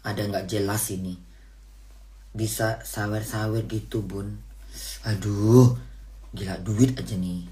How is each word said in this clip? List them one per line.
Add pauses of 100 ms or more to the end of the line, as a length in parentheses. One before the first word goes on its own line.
Ada
nggak
jelas
ini. (1200)
Bisa
sawer-sawer
gitu
Bun. (720)
Aduh, (560)
gila
duit
aja
nih.